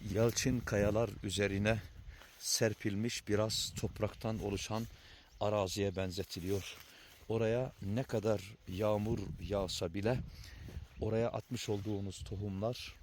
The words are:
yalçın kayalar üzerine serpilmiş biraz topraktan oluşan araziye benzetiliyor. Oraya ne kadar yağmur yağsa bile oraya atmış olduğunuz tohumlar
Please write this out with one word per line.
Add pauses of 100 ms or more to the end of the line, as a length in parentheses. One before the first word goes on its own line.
(140)
yalçın
kayalar (120)
üzerine (560)
serpilmiş
biraz
topraktan
oluşan (540)
araziye
benzetiliyor. (400)
Oraya (100)
ne
kadar (280)
yağmur (220)
yağsa
bile (800)
oraya
atmış
olduğunuz
tohumlar